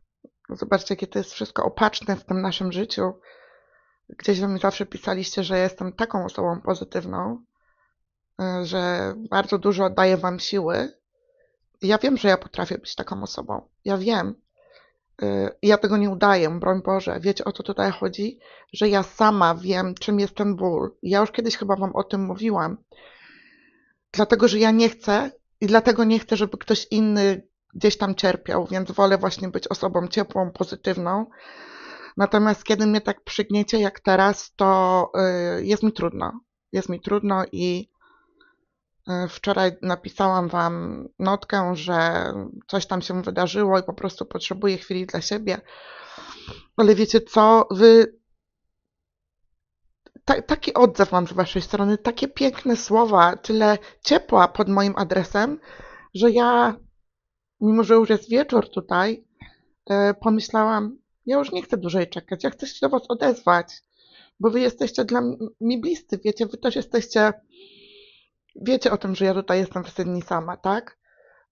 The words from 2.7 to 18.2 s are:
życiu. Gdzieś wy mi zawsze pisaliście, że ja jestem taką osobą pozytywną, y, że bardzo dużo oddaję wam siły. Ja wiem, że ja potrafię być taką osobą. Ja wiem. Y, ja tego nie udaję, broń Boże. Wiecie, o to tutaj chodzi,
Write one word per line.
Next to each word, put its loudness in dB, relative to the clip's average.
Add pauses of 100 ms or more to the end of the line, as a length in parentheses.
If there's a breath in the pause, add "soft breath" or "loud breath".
życiu. -6 (880 soft breath)
Gdzieś -2
wy -2
mi -4
zawsze -2
pisaliście, -6
że -4
ja 2
jestem -4
taką -4
osobą -6
pozytywną, -6 (960)
y, -4
że -4 (160)
bardzo -2
dużo 0
oddaję 4
wam -6
siły. -4 (880)
Ja 2
wiem, 0
że 0
ja 4
potrafię -10
być -16
taką -10
osobą. -10 (160)
Ja -2
wiem. -2 (880 soft breath)
Y, 0 (120)
ja 4
tego 0
nie 0
udaję, 2
broń -2
Boże. -4
Wiecie, -2
o -4
to -14
tutaj -2
chodzi, -6 (340 loud breath)